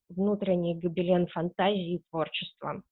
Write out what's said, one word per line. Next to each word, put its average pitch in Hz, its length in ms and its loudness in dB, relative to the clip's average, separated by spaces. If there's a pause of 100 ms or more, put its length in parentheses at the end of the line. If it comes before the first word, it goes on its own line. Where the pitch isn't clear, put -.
внутренний 185 680 0
гобелен 175 520 2
фантазии 175 680 0
и 170 140 -8
творчества. - 840 -6